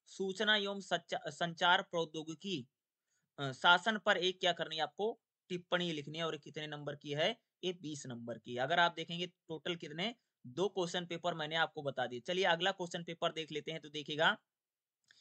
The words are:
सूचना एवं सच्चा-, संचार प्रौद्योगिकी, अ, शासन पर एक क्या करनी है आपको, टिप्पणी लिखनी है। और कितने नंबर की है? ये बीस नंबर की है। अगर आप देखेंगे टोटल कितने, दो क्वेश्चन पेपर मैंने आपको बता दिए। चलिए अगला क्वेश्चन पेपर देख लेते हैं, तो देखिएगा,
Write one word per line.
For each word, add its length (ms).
सूचना 500
एवं 260
सच्चा-, 480
संचार 520
प्रौद्योगिकी, 880
अ, 120
शासन 460
पर 200
एक 220
क्या 140
करनी 220
है 60
आपको, 400
टिप्पणी 420
लिखनी 260
है। 60
और 140
कितने 300
नंबर 280
की 160
है? 280
ये 100
बीस 320
नंबर 320
की 160
है। 60
अगर 200
आप 160
देखेंगे 320
टोटल 480
कितने, 400
दो 220
क्वेश्चन 360
पेपर 280
मैंने 220
आपको 280
बता 240
दिए। 120
चलिए 240
अगला 280
क्वेश्चन 320
पेपर 280
देख 200
लेते 200
हैं, 100
तो 80
देखिएगा, 480